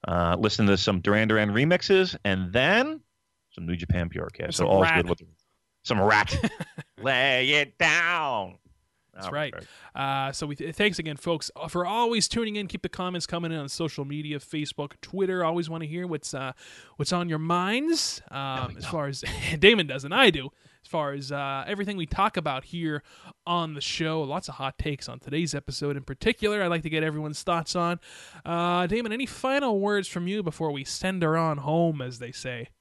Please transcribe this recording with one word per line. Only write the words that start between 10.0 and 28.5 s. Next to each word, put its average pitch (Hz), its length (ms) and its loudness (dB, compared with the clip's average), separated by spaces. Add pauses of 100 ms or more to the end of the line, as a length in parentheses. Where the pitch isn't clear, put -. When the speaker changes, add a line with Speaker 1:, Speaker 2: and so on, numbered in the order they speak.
Speaker 2:
Uh, 139 40 -6
so - 140 -6
we 147 100 -8
th-, 156 180 -8
thanks 208 240 2
again, 156 180 -8
folks, 170 380 -4
uh, 156 140 -12
for 175 180 -2
always 226 400 2
tuning 220 300 -4
in. 202 100 -6
Keep - 160 -10
the 175 60 -8
comments 180 400 -6
coming 170 240 -4
in 160 60 -4
on 139 100 -8
social 147 360 -6
media, 147 360 -6
Facebook, 147 640 -8
Twitter. 185 420 0
Always 165 260 0
wanna 165 140 -6
hear 165 240 -6
what's, 151 260 -6
uh, 131 160 -6 (460)
what's 151 160 -2
on 175 160 0
your 156 100 0
minds. 202 840 0 (100)
Um, 135 60 -8
Speaker 1:
No, 131 320 -4
we - 60 -14
Speaker 2:
as - 60 -12
Speaker 1:
don't. - 80 -10
Speaker 2:
far 151 160 -2
as 139 180 -8 (160)
<laughs> 160 200 -2
Damon 196 260 10
does 135 180 -8
and 147 80 -6
I 240 180 8
do, 143 200 -6 (320)
as - 80 -20
far 147 220 -2
as, 139 180 -8
uh, 139 380 -4
everything 202 280 -4
we 165 100 -4
talk 202 300 0
about 147 280 -4
here 156 400 -4 (420)
on 170 280 -2
the 143 60 -10
show. 160 420 -2
Lots 143 260 -6
of 143 80 -12
hot 135 220 -6
takes 143 300 -6
on 123 120 -14
today's 147 340 -4
episode 143 420 -4
in 139 60 -8
particular. 208 580 -2
I'd 185 80 2
like 165 140 0
to 156 80 -2
get 156 140 2
everyone's 151 400 -4
thoughts 170 320 0
on. 170 240 0 (440)
Uh, 175 440 2